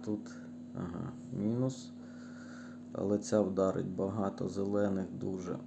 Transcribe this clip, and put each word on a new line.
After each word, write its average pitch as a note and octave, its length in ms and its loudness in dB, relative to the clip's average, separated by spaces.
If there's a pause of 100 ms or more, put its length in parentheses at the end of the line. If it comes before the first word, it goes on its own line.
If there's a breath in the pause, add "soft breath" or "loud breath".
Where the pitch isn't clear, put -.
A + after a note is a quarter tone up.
тут, G#2+ 260 -2 (440)
ага, F2 380 -4 (200)
мінус. A#2 600 0 (1000 loud breath)
Але G2+ 260 2
ця G#2+ 220 6
вдарить F#2+ 480 4
багато G2 600 0
зелених G2 580 2 (140)
дуже. F#2 460 -2